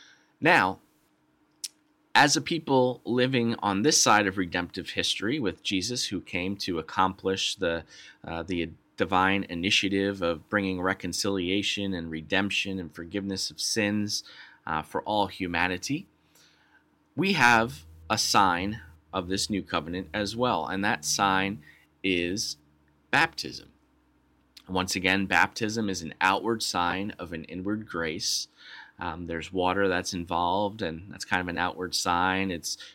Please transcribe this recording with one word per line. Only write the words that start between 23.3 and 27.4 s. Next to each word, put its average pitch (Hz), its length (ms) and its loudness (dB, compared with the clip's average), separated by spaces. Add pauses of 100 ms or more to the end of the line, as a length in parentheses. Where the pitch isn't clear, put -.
Once 92 280 -2
again, 95 300 2
baptism 104 640 2
is 90 140 -4
an 80 180 -10
outward 104 420 2
sign 92 560 -2
of 87 140 -10
an 80 120 -8